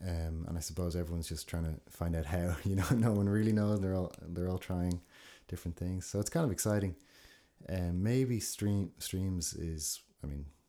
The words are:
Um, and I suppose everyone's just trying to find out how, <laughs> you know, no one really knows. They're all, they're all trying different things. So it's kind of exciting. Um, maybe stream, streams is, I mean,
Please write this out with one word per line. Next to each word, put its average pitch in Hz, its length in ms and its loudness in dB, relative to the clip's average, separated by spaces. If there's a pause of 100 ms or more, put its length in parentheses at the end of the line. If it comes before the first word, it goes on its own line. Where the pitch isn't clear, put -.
Um, 82 460 -2
and 82 80 -2
I 82 60 -2
suppose 85 340 -2
everyone's 85 320 -2
just 80 180 -6
trying 85 180 -2
to 80 100 0 (160)
find 85 260 0
out 78 80 0
how, 85 360 0
<laughs> - 40 -12
you 98 100 2
know, 95 200 2
no 113 180 4
one 101 160 4
really 107 240 4
knows. 104 280 4
They're 95 140 2
all, 90 160 0 (120)
they're 85 260 -2
all 92 80 0
trying 90 460 0 (440)
different 87 300 -6
things. 92 300 -4
So - 140 -4
it's 104 100 -2
kind - 160 2
of 113 60 2
exciting. 101 420 2 (720)
Um, 90 340 0
maybe 120 380 2
stream, 101 580 0
streams 92 540 -2
is, 80 480 -4 (240)
I - 20 -8
mean, 71 200 -6 (220)